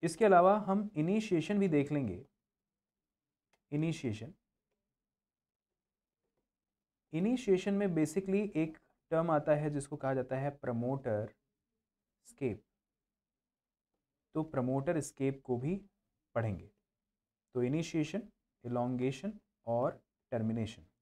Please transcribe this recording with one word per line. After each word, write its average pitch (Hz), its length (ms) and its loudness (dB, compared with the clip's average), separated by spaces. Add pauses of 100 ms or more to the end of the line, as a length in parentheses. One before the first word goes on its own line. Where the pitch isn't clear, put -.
इसके 170 220 0
अलावा 190 300 8 (120)
हम 202 280 0
इनिशिएशन 190 640 0
भी 196 100 4
देख 143 220 2
लेंगे। 131 320 -2 (1500)
इनिशिएशन, 147 600 -4 (2750)
इनिशिएशन 202 600 2
में 202 160 2
basically 190 680 0
एक 160 200 -2 (340)
टर्म 165 200 2
आता 151 240 4
है 151 140 0
जिसको 147 280 -6
कहा 135 160 -2
जाता 131 240 -2
है 139 200 -2
प्रमोटर 120 760 -2 (920)
एस्केप, 120 340 -6 (1700)
तो 151 100 -2
प्रमोटर 139 520 -2
एस्केप 135 480 -4
को 123 120 -2
भी 143 180 -2 (600)
पढ़ेंगे। 110 340 -4 (840)
तो 127 80 2
इनिशिएशन, 160 580 -2 (420)
एलोंगेशन 123 680 -2 (340)
और 120 340 -2 (300)
टर्मिनेशन 113 540 -4 (160)